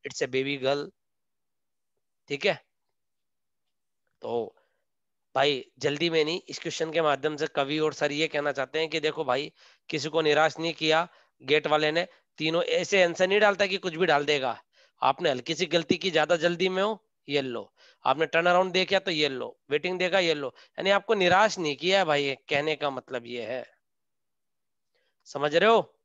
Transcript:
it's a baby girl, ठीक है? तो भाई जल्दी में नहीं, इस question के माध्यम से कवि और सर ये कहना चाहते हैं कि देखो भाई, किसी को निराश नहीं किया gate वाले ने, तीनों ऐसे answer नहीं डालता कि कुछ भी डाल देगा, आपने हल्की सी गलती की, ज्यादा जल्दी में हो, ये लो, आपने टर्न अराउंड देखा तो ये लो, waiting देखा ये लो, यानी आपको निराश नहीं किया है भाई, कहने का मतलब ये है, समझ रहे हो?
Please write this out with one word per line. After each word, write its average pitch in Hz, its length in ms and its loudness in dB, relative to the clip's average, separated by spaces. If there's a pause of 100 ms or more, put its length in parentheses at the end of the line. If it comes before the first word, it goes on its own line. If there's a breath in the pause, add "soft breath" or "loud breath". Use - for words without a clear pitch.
it's - 140 -6
a 135 80 -4
baby 135 320 -2
girl, 143 240 -2 (1400)
ठीक 143 160 -4
है? 175 180 -2 (1600)
तो 117 320 -6 (800)
भाई 135 300 2 (140)
जल्दी 147 320 -2
में 160 140 2
नहीं, 165 240 -4
इस 139 100 -12
question 160 340 -6
के 165 100 0
माध्यम 147 340 0
से 147 100 -2
कवि 143 320 -2
और 156 160 0
सर 147 180 -2
ये 151 160 -2
कहना 147 240 -2
चाहते 135 260 -6
हैं 160 100 -2
कि 156 120 -4
देखो 151 240 -4
भाई, 139 260 -2 (380 soft breath)
किसी 151 200 -6
को 156 140 0
निराश 151 360 4
नहीं 165 160 -4
किया 160 320 0 (360 soft breath)
gate 147 240 0
वाले 151 260 2
ने, 170 140 -2 (320 soft breath)
तीनों 160 240 0
ऐसे 180 420 2
answer 175 240 2
नहीं 202 120 2
डालता 202 260 4
कि 190 120 -4
कुछ 175 180 -6
भी 175 100 2
डाल 147 180 4
देगा, 135 320 0 (460 soft breath)
आपने 139 280 2
हल्की 131 240 -4
सी 165 120 -2
गलती 170 300 0
की, 180 140 -4
ज्यादा 156 260 2
जल्दी 175 320 0
में 185 140 -2
हो, 208 160 -2 (300)
ये 143 140 0
लो, 117 300 -8 (320 soft breath)
आपने 139 220 2
टर्न 165 200 0
अराउंड 180 260 4
देखा 185 260 0
तो 190 120 -2
ये 151 180 0
लो, 123 280 -6 (140)
waiting 175 280 -2
देखा 185 200 2
ये 170 160 2
लो, 143 200 -6 (240 soft breath)
यानी 190 120 -2
आपको 202 240 2
निराश 190 440 4
नहीं 151 180 -4
किया 180 220 0
है 190 60 2
भाई, 143 300 0 (140)
कहने 151 280 -2
का 147 140 -4
मतलब 127 360 -10
ये 120 200 -8
है, 123 180 -8 (1600)
समझ 147 260 -2
रहे 185 160 4
हो? 214 220 2 (120)